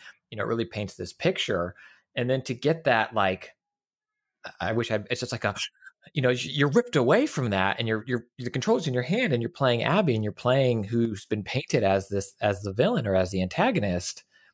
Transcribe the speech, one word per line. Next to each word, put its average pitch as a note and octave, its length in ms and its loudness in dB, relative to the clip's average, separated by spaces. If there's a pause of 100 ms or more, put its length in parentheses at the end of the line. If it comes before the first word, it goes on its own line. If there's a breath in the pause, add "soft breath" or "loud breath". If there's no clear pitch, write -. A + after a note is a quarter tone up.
(300 loud breath)
you A2+ 80 -12
know, G#2 60 -4
it A2 40 -4
really A#2 160 -2
paints G#2 320 -8
this F2+ 160 -10
picture. F#2 640 -2 (400 loud breath)
And B2 140 -2
then C3 140 0
to C3 100 -4
get D#3+ 320 0
that, A2+ 280 2
like, F#2+ 360 0 (1120)
I F2+ 100 -2
wish A2+ 200 0
I, G#2 180 -2
it's B2 100 -4
just B2 140 -6
like A2+ 100 -6
a, G2+ 120 -2 (580 loud breath)
you C#3+ 80 -2
know, B2+ 80 4
you're C3 400 0
ripped A#3+ 260 2
away D#3 300 4
from B2+ 240 -2
that, G2 300 2
and A2+ 80 -2
you're, A2 200 -2
you're, A#2+ 200 -4 (100)
the B2 140 -8
control's F#3+ 360 0
in B2+ 60 0
your B2 100 2
hand, F#3+ 300 0
and A#2 80 2
you're A2+ 80 -2
playing A#2+ 340 2
Abby, D#3 300 2
and A2 100 0
you're G#2 80 -2
playing B2 520 2
who's A2+ 420 -2
been G#2 180 -2
painted B2+ 400 -2
as G2 260 4
this, G2+ 300 -4
as G2+ 220 0
the G2+ 100 -6
villain C3+ 360 2
or F#2+ 80 2
as F#2 160 2
the F#2+ 100 0
antagonist. G#2 800 0 (300 soft breath)